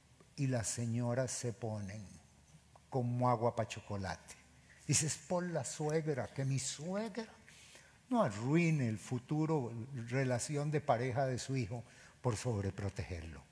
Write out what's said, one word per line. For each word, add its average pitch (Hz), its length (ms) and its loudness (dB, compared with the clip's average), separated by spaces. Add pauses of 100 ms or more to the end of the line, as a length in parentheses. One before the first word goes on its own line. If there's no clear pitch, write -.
(380)
y 143 100 2
las 127 220 0
señoras 120 640 0
se - 200 -4
ponen 107 560 -6 (840)
como 123 400 2
agua 117 280 2
pa' 110 100 0
chocolate. - 680 -6 (520)
Dices, 147 400 2
"Por 175 160 0
la 165 220 -2
suegra, 151 600 -2
que 135 180 -4
mi 135 140 0
suegra 196 680 -6 (800)
no 240 160 6
arruine 139 640 4
el 110 100 2
futuro, 151 760 0 (340)
relación 135 640 0
de 151 80 2
pareja 127 460 2
de 127 120 0
su 135 200 -2
hijo 117 260 -4 (380)
por 117 160 2
sobreprotegerlo". 95 1160 -4